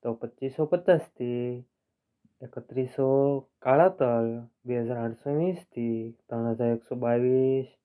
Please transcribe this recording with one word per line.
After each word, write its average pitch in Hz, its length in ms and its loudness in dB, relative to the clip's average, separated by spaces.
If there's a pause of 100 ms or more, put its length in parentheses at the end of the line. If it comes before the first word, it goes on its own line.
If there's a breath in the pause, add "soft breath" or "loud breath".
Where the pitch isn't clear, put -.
તો 117 180 -4
પચીસો 135 540 -4
પચાસથી 123 720 0 (960)
એકત્રીસો, 131 640 -4 (540)
કાળા 147 340 6
તલ 117 320 2 (340)
બે 123 220 -2
હજાર 120 160 -4
આઠસો 117 400 -4
વીસથી 120 560 -4 (280)
ત્રણ 117 360 -2
હજાર 117 160 2
એકસો 123 260 -8
બાવીસ 131 640 2 (160)